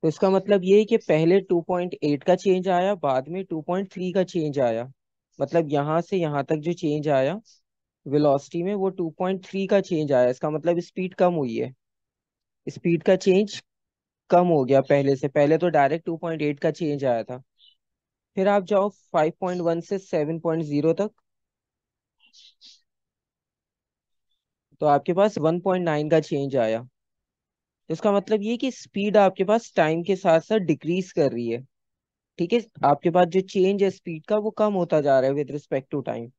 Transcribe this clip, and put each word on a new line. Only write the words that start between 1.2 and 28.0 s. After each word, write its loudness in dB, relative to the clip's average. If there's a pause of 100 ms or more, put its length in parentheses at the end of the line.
टू 0
पॉइंट -4
एट -2
का 4
चेंज 0
आया, 0
बाद -2
में -8
टू -8
पॉइंट -4
थ्री -6
का 0
चेंज -4
आया। 0 (540)
मतलब -2
यहाँ 0
से -4
यहाँ -2
तक -2
जो -4
चेंज -2
आया 0 (680)
वेलोसिटी 0
में -4
वो -2
टू -6 (100)
पॉइंट -4
थ्री -4
का 2
चेंज -2
आया। 4
इसका -4
मतलब -2
स्पीड -8
कम 2
हुई -4
है, -6 (920)
स्पीड -2
का 4
चेंज 0 (720)
कम 6
हो 2
गया 4
पहले 2
से। -6
पहले 2
तो 0
डायरेक्ट 0
टू -6
पॉइंट -6
एट -4
का 0
चेंज -4
आया 0
था। -12 (1000)
फिर 2
आप 2
जाओ 0 (240)
फ़ाइव 2
पॉइंट -4
वन -2
से -6
सेवन -4
पॉइंट -2
ज़ीरो 0
तक, -4 (3750)
तो 0
आपके 2
पास 2
वन 0
पॉइंट -2
नाइन -2
का 4
चेंज -4
आया। 0
तो -16
इसका 0